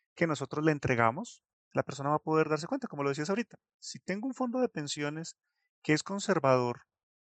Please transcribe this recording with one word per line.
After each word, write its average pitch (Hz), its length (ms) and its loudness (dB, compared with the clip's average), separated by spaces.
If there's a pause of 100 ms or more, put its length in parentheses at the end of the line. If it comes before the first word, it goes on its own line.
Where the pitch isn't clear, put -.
(140)
que 170 120 2
nosotros 147 380 -2
le 156 80 6
entregamos. 131 720 2 (280)
La 123 120 0
persona 135 260 -6
va 151 60 2
a 151 40 2
poder 156 300 2
darse 156 180 -2
cuenta, 269 200 -4
como 147 160 -6
lo 139 60 0
decías 151 200 -2
ahorita, 208 280 -4 (220)
si - 200 -14
tengo 208 280 -6
un 262 60 -6
fondo 254 260 -4
de 247 80 2
pensiones 151 720 -6 (440)
que 151 120 2
es 151 100 0
conservador, 135 800 2 (420)